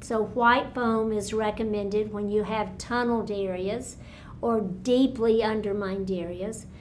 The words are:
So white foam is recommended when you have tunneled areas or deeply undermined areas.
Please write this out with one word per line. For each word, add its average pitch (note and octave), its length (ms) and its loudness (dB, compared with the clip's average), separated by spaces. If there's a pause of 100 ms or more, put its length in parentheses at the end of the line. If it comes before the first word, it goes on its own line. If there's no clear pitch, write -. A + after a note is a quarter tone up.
So A3 220 0
white B3 500 4
foam A3+ 380 0
is G#3 200 -2
recommended G#3+ 800 0
when G#3 160 -4
you G#3 140 2
have G3+ 380 -4
tunneled A#3+ 500 0
areas G3 680 -4 (440)
or A3+ 200 2
deeply A3+ 840 4
undermined G3+ 640 -2
areas. F3+ 560 -4 (160)